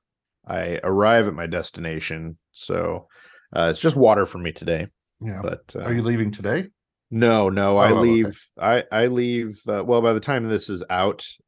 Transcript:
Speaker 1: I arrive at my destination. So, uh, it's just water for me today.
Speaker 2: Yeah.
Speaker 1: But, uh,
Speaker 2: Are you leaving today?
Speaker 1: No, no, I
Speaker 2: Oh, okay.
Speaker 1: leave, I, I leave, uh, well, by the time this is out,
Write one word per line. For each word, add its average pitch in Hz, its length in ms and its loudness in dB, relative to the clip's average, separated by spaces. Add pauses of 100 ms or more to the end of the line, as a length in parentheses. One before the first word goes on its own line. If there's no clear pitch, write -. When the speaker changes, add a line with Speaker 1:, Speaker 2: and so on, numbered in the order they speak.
(460)
Speaker 1:
I 87 380 -6
arrive 104 440 4
at 90 60 -4
my 82 140 -8
destination. 80 920 -8 (140)
So, 85 560 -6 (460)
uh, 85 180 2
it's 80 80 -6
just 160 160 2
water 107 300 6
for - 140 -10
me 85 120 -6
today. 82 360 -4 (320)
Speaker 2:
Yeah. 101 220 -8
Speaker 1:
But, - 220 -8 (120)
uh, 98 60 -8
Speaker 2:
Are 120 120 -4
you 117 100 0
leaving 113 280 0
today? 110 360 -4 (420)
Speaker 1:
No, 113 380 4
no, 101 300 4
I 104 140 4
Speaker 2:
Oh, 113 80 4
okay. 120 100 4
Speaker 1:
leave, 110 320 0 (180)
I, 113 320 0
I 113 160 2
leave, 120 600 -4
uh, 104 180 -4
well, 117 160 2
by 117 100 4
the 110 80 0
time 120 300 -4
this 104 200 -2
is 90 200 -6
out, 92 360 -2 (220)